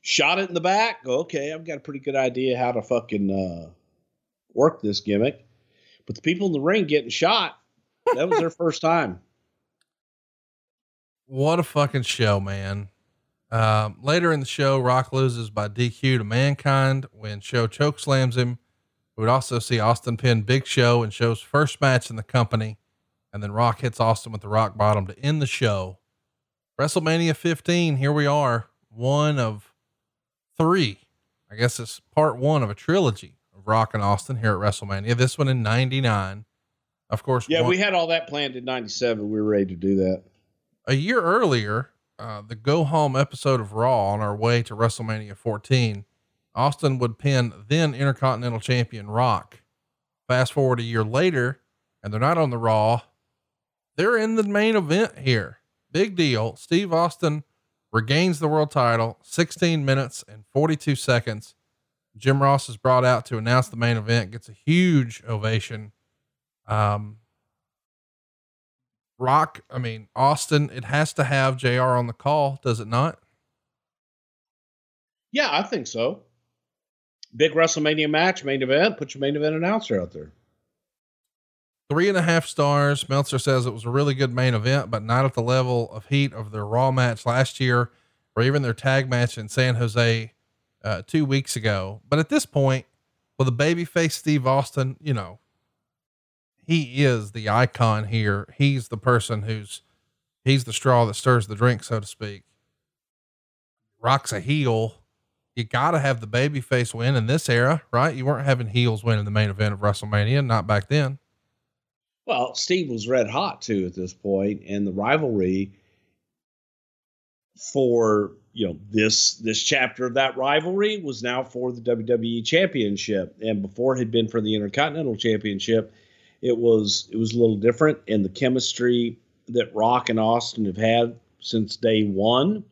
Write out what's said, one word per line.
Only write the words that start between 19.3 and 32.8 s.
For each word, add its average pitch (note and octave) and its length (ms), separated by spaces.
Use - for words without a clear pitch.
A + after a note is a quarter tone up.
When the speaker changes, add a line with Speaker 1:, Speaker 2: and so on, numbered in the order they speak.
Speaker 2:
also B2+ 280
see A#2 200
Austin A#2 380
pin A2+ 260
Big B2+ 240
Show A#2+ 360
in G#2+ 80
Show's A#2 300
first - 400
match C3 280
in A2+ 80
the A2 60
company. A2 560
And G#2 80
then G2+ 100
Rock A#2 280
hits B2 180
Austin A2+ 340
with G#2 100
the G#2 60
rock G#2+ 280
bottom G#2 300
to G2 120
end D3+ 220
the C#3 60
show. G2 520
WrestleMania D#3+ 580
fifteen, E3+ 600
here C#3 160
we D3 140
are. C3+ 420
One C#3 480
of A2 340
three. D#3+ 400
I G#2 60
guess A#2+ 240
it's - 200
part D3+ 220
one C3+ 260
of A2 80
a G#2 40
trilogy D#3 600